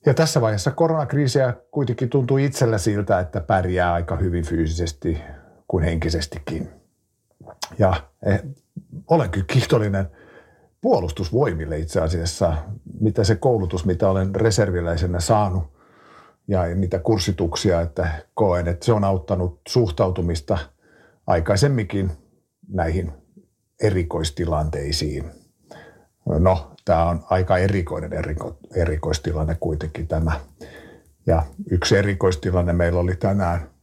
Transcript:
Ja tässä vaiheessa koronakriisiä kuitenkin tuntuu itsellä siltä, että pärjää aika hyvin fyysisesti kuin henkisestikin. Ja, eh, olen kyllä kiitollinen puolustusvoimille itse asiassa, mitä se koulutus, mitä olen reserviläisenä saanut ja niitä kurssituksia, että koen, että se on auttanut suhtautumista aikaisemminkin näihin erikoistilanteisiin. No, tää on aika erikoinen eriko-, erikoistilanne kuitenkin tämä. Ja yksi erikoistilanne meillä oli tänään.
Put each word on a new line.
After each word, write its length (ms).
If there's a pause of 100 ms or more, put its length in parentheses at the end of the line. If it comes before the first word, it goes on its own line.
Ja 80
tässä 260
vaiheessa 300
koronakriisiä 840 (160)
kuitenkin 380
tuntuu 280
itsellä 420
siltä, 420
että 200
pärjää 520
aika 240
hyvin 280
fyysisesti 800 (460)
kuin 160
henkisestikin. 880 (1080)
Ja, 160 (320)
eh, 160 (640)
olen 240
kyllä 160
kiitollinen 640 (680)
puolustusvoimille 1000
itse 220
asiassa, 560 (440)
mitä 240
se 120
koulutus, 480
mitä 260
olen 240
reserviläisenä 840
saanut 420 (840)
ja 140 (120)
niitä 240
kurssituksia, 840
että 280 (260)
koen, 340
että 180
se 60
on 120
auttanut 640
suhtautumista 920 (680)
aikaisemminkin 840 (580)
näihin 440 (680)
erikoistilanteisiin. 1500 (1080)
No, 340 (120)
tää 200
on 260
aika 280
erikoinen 540
eriko-, 460 (160)
erikoistilanne 840
kuitenkin 460
tämä. 260 (960)
Ja 160 (280)
yksi 260
erikoistilanne 760
meillä 280
oli 160
tänään. 520 (140)